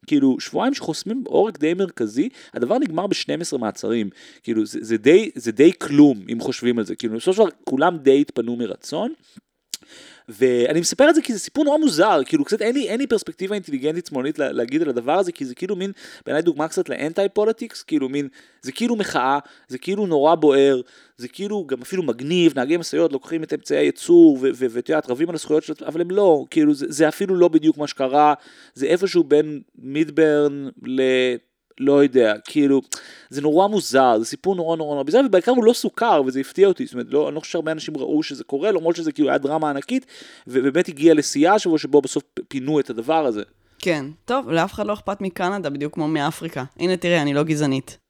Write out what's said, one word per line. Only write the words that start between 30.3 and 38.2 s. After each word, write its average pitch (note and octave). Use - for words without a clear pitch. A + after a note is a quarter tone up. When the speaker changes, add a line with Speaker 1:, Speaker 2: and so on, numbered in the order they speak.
Speaker 1:
ל-, C3
לא C#3+
יודע, B2
כאילו, C#3
זה C3+
נורא D#3
מוזר, C3
זה A2+
סיפור -
נורא, E3
נורא, D3+
נורא C#3
bizarre, A#3+
ובעיקר F#3+
הוא B3+
לא A3+
סוכר, G#3
וזה C3
הפתיע F3+
אותי, F3
זאת -
אומרת, A#2+
לא, C#3+
אני C#3+
לא D#3
חושב -
שהרבה D#3+
אנשים D#3
ראו D3+